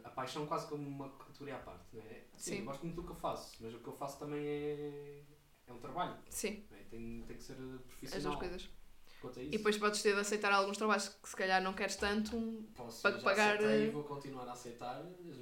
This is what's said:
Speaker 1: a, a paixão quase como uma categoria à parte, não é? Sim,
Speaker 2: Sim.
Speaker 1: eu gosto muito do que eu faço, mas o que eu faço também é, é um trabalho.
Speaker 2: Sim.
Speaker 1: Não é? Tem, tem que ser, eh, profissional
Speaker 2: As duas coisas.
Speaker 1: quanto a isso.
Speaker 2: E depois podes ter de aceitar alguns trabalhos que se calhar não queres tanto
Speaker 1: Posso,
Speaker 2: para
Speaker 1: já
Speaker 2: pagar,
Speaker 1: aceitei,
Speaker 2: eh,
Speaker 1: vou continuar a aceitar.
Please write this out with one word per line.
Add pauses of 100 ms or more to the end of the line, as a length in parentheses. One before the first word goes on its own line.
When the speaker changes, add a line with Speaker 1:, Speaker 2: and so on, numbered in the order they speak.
Speaker 1:
a,
a
paixão
quase
como
uma
categoria
à
parte, (100)
não
é? (120)
Sim,
Speaker 2:
Sim.
Speaker 1:
eu
gosto
muito
do
que
eu
faço,
mas
o
que
eu
faço
também
é, (460)
é
um
trabalho. (120)
Speaker 2:
Sim.
Speaker 1:
Não
é?
Tem,
tem
que
ser,
eh,
profissional
Speaker 2:
As
duas
coisas. (520)
Speaker 1:
quanto
a
isso.
Speaker 2:
E
depois
podes
ter
de
aceitar
alguns
trabalhos
que
se
calhar
não
queres
tanto (100)
Speaker 1:
Posso,
Speaker 2:
para
Speaker 1:
já
Speaker 2:
pagar,
Speaker 1:
aceitei,
Speaker 2:
eh,
Speaker 1:
vou
continuar
a
aceitar. (400)